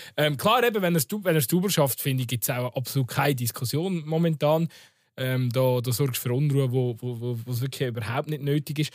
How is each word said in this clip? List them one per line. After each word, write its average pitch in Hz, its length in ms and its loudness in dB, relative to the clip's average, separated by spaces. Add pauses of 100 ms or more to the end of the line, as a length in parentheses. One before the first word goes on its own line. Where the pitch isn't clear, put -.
(160)
Ähm, 147 220 2
klar, 233 260 4
eben, 220 180 2
wenn 175 140 2
er 165 40 4
es - 80 0
du-, 208 180 -6
wenn 175 100 4
er 156 40 4
es - 80 0
Double 180 220 2
schafft, 143 300 2
finde 131 220 0
ich, 120 80 -4
gibt's 127 200 -4
auch 123 240 -4
absolut 131 360 -2
keine 139 260 2
Diskussion 147 680 -2
momentan. 160 640 2 (480)
Ähm, 127 340 0
da, 127 300 2
da 123 100 -2
sorgst 127 320 -2
du 156 60 -4
für 165 40 0
Unruhe, 139 380 2
wo, 123 300 0
wo, 123 180 -6
wo, 120 260 -4
wo's 123 140 -2
wirklich 131 300 -4
überhaupt 120 400 -4
nicht 147 120 -6
nötig 143 380 0
ist. 151 160 -2